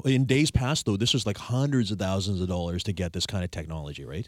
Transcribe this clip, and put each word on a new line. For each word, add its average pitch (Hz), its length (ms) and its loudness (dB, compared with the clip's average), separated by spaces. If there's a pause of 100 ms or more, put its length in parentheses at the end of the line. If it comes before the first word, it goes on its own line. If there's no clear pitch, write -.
in 131 220 4
days 139 260 4
past, 131 340 0
though, 101 120 2
this 117 160 2
was, 92 120 0
like, 104 120 -2
hundreds 127 540 2
of 98 80 -4
thousands 95 420 0
of 92 80 0
dollars 87 340 -2
to 104 80 -2
get 87 220 -4
this 90 120 -2
kind 90 200 -2
of 87 60 -6
technology, 76 520 -8
right? 76 240 -8